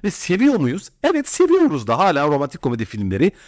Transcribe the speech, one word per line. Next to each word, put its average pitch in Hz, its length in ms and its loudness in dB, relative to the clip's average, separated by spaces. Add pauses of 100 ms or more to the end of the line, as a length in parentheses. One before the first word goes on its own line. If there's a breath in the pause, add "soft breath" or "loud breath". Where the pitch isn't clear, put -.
ve 202 60 -2
seviyor 226 500 0
muyuz? 139 280 -4 (140)
Evet, 302 260 0
seviyoruz 320 580 2
da 117 120 0
hala 151 300 2
romantik 143 340 -4
komedi 117 220 -2
filmleri 101 480 0 (160 loud breath)